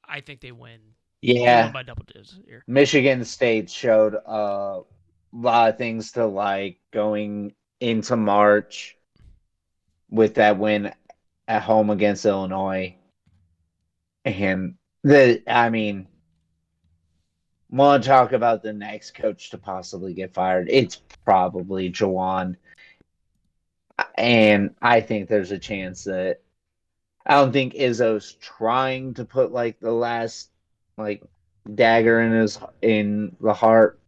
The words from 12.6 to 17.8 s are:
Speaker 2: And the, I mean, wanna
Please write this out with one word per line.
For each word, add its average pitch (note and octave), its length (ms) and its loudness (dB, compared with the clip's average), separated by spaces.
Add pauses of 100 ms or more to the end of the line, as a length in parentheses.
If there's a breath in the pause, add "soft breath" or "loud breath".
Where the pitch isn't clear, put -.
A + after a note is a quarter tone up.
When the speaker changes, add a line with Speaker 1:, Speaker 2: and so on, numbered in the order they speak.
Speaker 2:
And F#2+ 500 -4 (280)
the, C3+ 440 6
I A#2 220 2
mean, G#2 380 -6 (1600)
wanna C#3 340 4